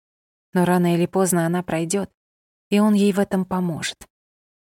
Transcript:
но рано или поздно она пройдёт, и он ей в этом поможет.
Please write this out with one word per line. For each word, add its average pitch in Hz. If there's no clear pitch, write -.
но 180
рано 175
или 170
поздно 175
она 175
пройдёт, 170
и 202
он 214
ей 202
в 185
этом 196
поможет. 180